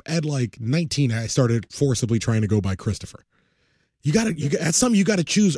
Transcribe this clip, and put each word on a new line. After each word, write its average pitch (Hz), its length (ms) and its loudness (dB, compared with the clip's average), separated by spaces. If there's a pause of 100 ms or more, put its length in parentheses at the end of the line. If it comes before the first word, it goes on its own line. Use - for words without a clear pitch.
at, 160 180 -2
like, 135 340 -4
nineteen, 135 540 -2
I 113 140 -4
started 117 440 0
forcibly 117 480 0
trying 113 220 0
to 107 80 0
go 104 140 2
by 95 120 -2
Christopher. - 520 -8 (800)
You 151 80 0
gotta, 220 220 2
you 151 160 -4
got, - 100 -2
that's 165 180 -2
something 240 200 4
you 196 60 4
gotta 180 200 2
choose 190 340 2